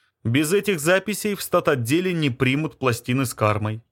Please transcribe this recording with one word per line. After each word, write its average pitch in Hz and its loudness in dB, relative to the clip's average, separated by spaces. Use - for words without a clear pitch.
Без 147 0
этих 202 0
записей 190 0
в - -10
статотделе 165 0
не 156 0
примут 135 -2
пластины 127 0
с 120 -6
кармой. 107 0